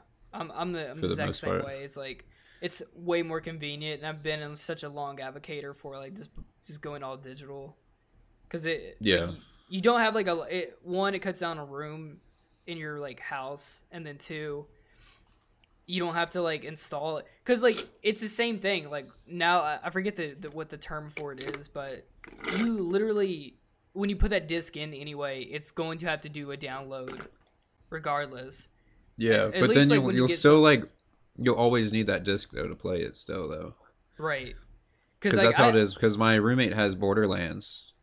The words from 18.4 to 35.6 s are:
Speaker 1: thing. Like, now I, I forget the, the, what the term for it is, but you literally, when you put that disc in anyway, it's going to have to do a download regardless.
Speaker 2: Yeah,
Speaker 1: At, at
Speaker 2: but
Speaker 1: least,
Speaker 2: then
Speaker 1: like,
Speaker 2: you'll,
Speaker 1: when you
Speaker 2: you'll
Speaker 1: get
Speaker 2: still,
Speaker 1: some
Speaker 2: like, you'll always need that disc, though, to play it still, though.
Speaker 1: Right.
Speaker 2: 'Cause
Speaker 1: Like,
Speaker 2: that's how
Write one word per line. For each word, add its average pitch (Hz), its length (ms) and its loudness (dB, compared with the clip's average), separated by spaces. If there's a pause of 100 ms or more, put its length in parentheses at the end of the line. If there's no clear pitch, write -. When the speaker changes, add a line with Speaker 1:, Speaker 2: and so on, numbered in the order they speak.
Speaker 1:
thing. 185 300 -2
Like, 143 220 -10 (160)
now 175 340 4
I, 151 240 -2
I 170 60 -4
forget 190 260 -2
the, 156 160 -4
the, 147 180 -12
what 156 200 -10
the 147 80 -12
term 151 320 -10
for 147 220 -8
it 131 100 -12 (140)
is, 143 120 -14
but 139 380 -10 (500)
you 226 220 2
literally, 190 800 0 (340)
when 202 160 -2
you 202 80 0
put 202 140 4
that 165 180 0
disc 165 300 -4
in 151 160 -8
anyway, 143 480 -6
it's 151 280 -10
going 160 280 -4
to 170 80 -8
have 151 160 -2
to 151 80 -10
do 143 220 -10
a 139 40 -8
download 135 720 -10 (640)
regardless. 143 800 -6 (500)
Speaker 2:
Yeah, 113 140 4 (160)
Speaker 1:
At, 107 80 -4
at 95 40 4
Speaker 2:
but - 80 8
Speaker 1:
least, 113 60 6
Speaker 2:
then 143 160 10
Speaker 1:
like, 147 60 8
Speaker 2:
you'll, 135 80 4
Speaker 1:
when 127 100 2
you 127 80 4
Speaker 2:
you'll 127 60 6
Speaker 1:
get 170 100 0
Speaker 2:
still, 147 180 10
Speaker 1:
some 151 60 10
Speaker 2:
like, 147 280 6 (460)
you'll 120 200 4
always 117 360 6
need 110 140 2
that 92 180 0
disc, 101 260 0
though, - 160 -4
to - 80 -6
play 87 280 -2
it - 140 -6
still, 92 320 -8
though. - 260 -10 (420)
Speaker 1:
Right. 139 380 -4 (640)
Speaker 2:
'Cause 190 140 4
Speaker 1:
Like, 101 140 6
Speaker 2:
that's 117 100 6
how - 80 10